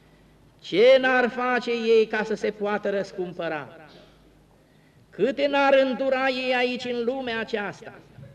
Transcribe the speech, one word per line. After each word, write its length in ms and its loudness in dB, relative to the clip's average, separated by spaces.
Ce 420 4
n-ar 280 2
face 420 -2
ei 360 4
ca 180 -2
să 100 -4
se 160 -4
poată 400 -4
răscumpăra? 800 -6
Câte 360 0
n-ar 280 4
îndura 540 2
ei 260 -2
aici 300 -2
în 200 -4
lumea 340 -4
aceasta? 600 -8